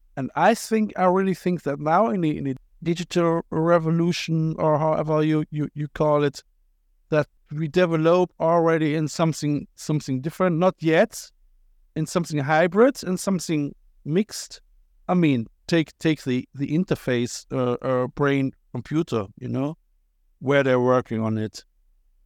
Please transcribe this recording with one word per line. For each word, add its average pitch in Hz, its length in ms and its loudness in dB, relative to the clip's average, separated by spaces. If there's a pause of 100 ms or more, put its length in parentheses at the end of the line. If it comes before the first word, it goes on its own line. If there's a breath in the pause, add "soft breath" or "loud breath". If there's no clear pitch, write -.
(160)
and 131 200 -6
I 190 180 4
think, 214 420 -2
I 185 100 2
really 190 280 2
think 175 280 -4
that 147 180 -4
now 175 300 2
in 202 100 -2
the, 151 180 0
in 143 60 -6
the 135 120 -4 (260)
digital 165 680 0
revolution, 160 1080 0
or 156 200 2
however 156 460 0
you, 156 260 0
you, 147 240 -4
you 147 140 -6
call 147 340 2
it, 143 200 -2 (680)
that 151 160 2 (240)
we 151 180 -6
develop 170 720 2
already 165 560 2
in 156 140 -2
something, 151 580 -2 (100)
something 143 440 -4
different, 165 380 -2
not 180 220 2
yet, 160 500 2 (680)
in 160 80 -2
something 160 340 -2
hybrid, 170 640 2
in 185 140 -4
something 156 580 -2 (300)
mixed. - 560 -4 (480)
I 185 60 2
mean, 143 320 2 (220)
take, 165 300 0
take 156 260 -2
the, 123 300 -2
the 135 120 -6
interface, 131 840 -2
uh, 123 320 -2
uh, 131 260 -2
brain 139 440 0 (200)
computer, 123 540 -4 (120)
you 127 100 -12
know, 135 300 -6 (600)
where 139 220 2
they're 127 180 2
working 123 420 2
on 110 160 -2
it. - 260 -8 (600)